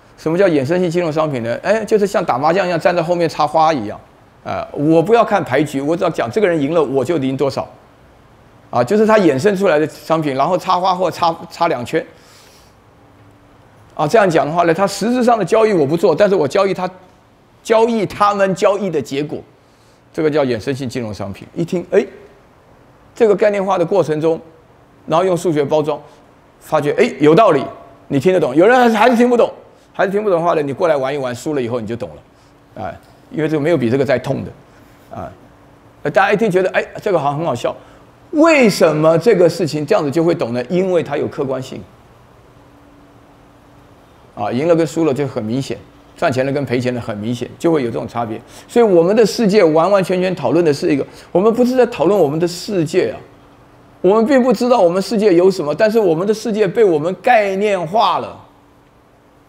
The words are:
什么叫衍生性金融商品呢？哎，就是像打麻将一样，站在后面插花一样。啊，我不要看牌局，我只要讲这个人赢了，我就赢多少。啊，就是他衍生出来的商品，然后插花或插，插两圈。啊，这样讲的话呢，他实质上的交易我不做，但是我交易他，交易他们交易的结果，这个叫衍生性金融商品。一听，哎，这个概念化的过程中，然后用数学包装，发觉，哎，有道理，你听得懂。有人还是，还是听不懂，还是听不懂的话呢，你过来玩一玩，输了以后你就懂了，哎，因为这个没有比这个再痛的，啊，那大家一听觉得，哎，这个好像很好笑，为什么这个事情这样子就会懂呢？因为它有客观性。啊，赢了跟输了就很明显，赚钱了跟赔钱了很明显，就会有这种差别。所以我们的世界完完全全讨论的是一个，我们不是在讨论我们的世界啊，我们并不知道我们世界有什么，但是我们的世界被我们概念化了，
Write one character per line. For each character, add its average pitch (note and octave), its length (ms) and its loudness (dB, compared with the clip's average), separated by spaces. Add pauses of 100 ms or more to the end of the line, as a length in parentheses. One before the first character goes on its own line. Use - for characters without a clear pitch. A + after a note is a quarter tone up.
(180)
什 D#3 120 -4
么 E3 60 0
叫 G3 100 4
衍 D3+ 180 2
生 F3 160 -2
性 F3+ 100 0
金 F3 100 -2
融 E3 120 -2
商 D#3 180 -2
品 B2 140 -4
呢？ A#2 180 -4
哎， G#3+ 220 0
就 G#3+ 140 0
是 G3+ 80 0
像 F#3+ 180 -2
打 B2+ 120 -2
麻 D3+ 160 0
将 F#3 140 0
一 F3+ 40 -4
样， E3 100 -2
站 F3+ 160 2
在 F3 60 0
后 F3 120 -2
面 E3+ 140 -2
插 D3+ 180 -2
花 D#3+ 260 2
一 A2+ 140 -4
样。 - 140 -12 (440)
啊， F#2+ 280 -6
我 D#3+ 300 2
不 G#3+ 120 2
要 A3+ 100 4
看 G3 200 0
牌 C#3 180 0
局， C#3+ 180 -4
我 D3+ 160 -2
只 - 60 -4
要 E3 80 0
讲 C3+ 200 -4
这 A3 100 -2
个 G3 80 2
人 E3 120 0
赢 C#3+ 140 -2
了， E3 80 2
我 C3 220 0
就 E3 140 -2
赢 C3 180 -4
多 C#3 120 0
少。 - 200 -8 (1000)
啊， A#2+ 140 -2
就 G3 140 0
是 G#3+ 100 4
他 G#3+ 100 4
衍 D#3 220 4
生 G3 180 0
出 F#3+ 120 0
来 D3+ 100 2
的 D#3 80 0
商 D#3+ 340 -4
品， C#3+ 140 -4
然 C3+ 120 0
后 F3+ 120 0
插 F3+ 200 -2
花 F#3 140 0
或 F3+ 160 -2
插， E3 260 -2 (140)
插 E3+ 200 -4
两 B2 180 -4
圈。 D#3+ 180 -4 (1900)
啊， D3+ 120 -4
这 F3+ 120 2
样 G3 100 4
讲 D#3 160 2
的 D3 80 -6
话 F3 120 0
呢， E3 100 2
他 G3 120 0
实 G3 260 -4
质 B3+ 120 0
上 A#3 140 4
的 G3 60 -2
交 A3 200 2
易 A3 80 2
我 D#3 140 2
不 D3+ 100 0
做， E3+ 180 2
但 G3+ 140 4
是 F#3+ 60 2
我 D3+ 120 0
交 G3 200 0
易 F#3 80 -2
他， F3+ 160 -6 (720)
交 A3+ 260 2
易 A3 160 -2
他 G3+ 300 0
们 F#3+ 200 0
交 G3+ 220 2
易 F#3+ 140 -4
的 D#3 100 -2
结 C#3 240 -6
果， C3 160 -10 (720)
这 - 100 -4
个 D#3 80 2
叫 C#3+ 140 0
衍 A#2+ 160 -2
生 C#3 140 -4
性 C3 120 -8
金 A#2+ 140 -6
融 G#2+ 140 -8
商 G2 180 -10
品。 - 220 -18
一 E3+ 100 -4
听， F3 260 -6
哎， G#3 140 2 (1120)
这 A#3 120 2
个 G3+ 80 4
概 G#3+ 160 0
念 G3+ 140 -4
化 F#3+ 140 -2
的 E3 80 0
过 F3+ 180 0
程 D#3 160 -4
中， D#3+ 180 0 (680)
然 D#3 120 0
后 F#3 60 0
用 F#3 100 0
数 E3+ 180 -2
学 D3 120 0
包 D3+ 180 0
装， D3+ 160 -4 (600)
发 - 200 -4
觉， C#3+ 180 -2
哎， A#3+ 120 2 (100)
有 D3+ 140 6
道 G#3+ 180 6
理， C3 120 0 (440)
你 C#3+ 120 -2
听 F#3 140 2
得 F3 60 2
懂。 C3 140 -2
有 E3+ 120 6
人 B3+ 100 6
还 B3 140 4
是， A3 60 0
还 A3 120 4
是 B3 80 2
听 A#3+ 140 4
不 A#3+ 60 2
懂， - 140 2 (440)
还 F3+ 100 0
是 G3 60 -2
听 G3+ 120 -2
不 G#3+ 60 -2
懂 F3 100 2
的 E3 60 -2
话 E3+ 100 2
呢， D#3 60 0
你 C#3 120 -4
过 F3 160 -2
来 D3+ 80 4
玩 C3+ 180 -2
一 - 20 -6
玩， B2+ 180 -6
输 D3+ 200 -6
了 C3+ 80 -2
以 A2+ 60 -4
后 B2 120 -4
你 G#2+ 60 -10
就 A#2 100 -8
懂 F2+ 140 -10
了， - 720 -20
哎， F2+ 160 -10 (320)
因 D3+ 120 -6
为 D#3 60 0
这 D#3 80 -2
个 C#3+ 60 0
没 D#3+ 80 0
有 E3 80 2
比 B2 100 0
这 B2 80 0
个 C3+ 80 2
再 B2+ 140 0
痛 B2 260 -6
的， - 720 -20
啊， - 160 -12 (680)
那 D3 80 -6
大 G3 160 2
家 G3+ 60 2
一 G#3 40 2
听 A3 140 0
觉 F#3 120 0
得， F3+ 80 0
哎， G3 140 -2 (160)
这 G#3 100 -4
个 F3 80 0
好 C#3+ 120 -2
像 C#3+ 80 -4
很 E3+ 80 -4
好 C3+ 80 -2
笑， D3 200 -6 (580)
为 D4+ 360 4
什 E3 260 2
么 D#3 240 4
这 A#3 160 2
个 F3 140 4
事 F3 180 -2
情 D3+ 200 -6
这 G#3+ 80 0
样 F3 100 0
子 C#3+ 60 -2
就 D#3+ 120 0
会 E3+ 120 2
懂 A#2+ 180 -6
呢？ B2 160 -4
因 F#3 240 -2
为 E3 100 0
它 C#3 140 -6
有 C3 100 -4
客 C#3+ 160 -6
观 C3 200 -6
性。 - 200 -14 (2500)
啊， G#2 180 -6
赢 C#3+ 160 -2
了 E3+ 80 4
跟 E3 100 2
输 E3 200 -2
了 C3+ 80 0
就 C#3 120 -2
很 B2 160 -6
明 A#2 200 -4
显， - 160 -10 (360)
赚 E3+ 160 -2
钱 B2+ 140 -2
了 C#3 80 -4
跟 C#3+ 140 -4
赔 B2 120 -2
钱 B2 160 -2
了 A#2+ 60 -6
很 A2 160 -8
明 A2 180 -6
显， A#2+ 140 -8 (100)
就 E3 140 0
会 D3 100 0
有 A#2 80 -4
这 C3+ 80 -6
种 C3 80 -8
差 A#2 160 -6
别。 A2 160 -8 (300)
所 A#3+ 140 2
以 - 20 6
我 F3+ 180 4
们 G3 140 2
的 A#3 80 6
世 G3 240 0
界 G3 160 4
完 D#3+ 260 2
完 F#3+ 140 2
全 F#3 160 -4
全 F3+ 140 -2
讨 B2 160 -4
论 E3 120 2
的 D#3 80 2
是 D#3 220 0
一 - 20 2
个， C3+ 120 -4 (260)
我 F3 80 2
们 A3 140 4
不 A#3+ 100 2
是 B3 100 0
在 B3 120 4
讨 F#3+ 180 -4
论 G3 160 2
我 D3 80 4
们 D3+ 100 -4
的 F3 80 0
世 F3 380 -4
界 D3 280 -2
啊， E2 40 -10 (840)
我 F#3 120 4
们 A3+ 120 2
并 C4 160 4
不 B3+ 100 2
知 A#3+ 160 0
道 A#3+ 100 4
我 F3 120 4
们 F#3 100 -2
世 A3 160 -4
界 G3+ 160 4
有 F3+ 180 4
什 F3 140 -4
么， D3 100 -4
但 G#3+ 160 2
是 A3+ 80 0
我 F3+ 160 2
们 F3+ 140 -4
的 G#3+ 60 2
世 G#3+ 180 -6
界 G3+ 160 0
被 A3+ 160 2
我 E3 140 2
们 F3+ 240 -4
概 G#3 340 2
念 G3 300 -2
化 F3 320 0
了， G2+ 200 -10 (1120)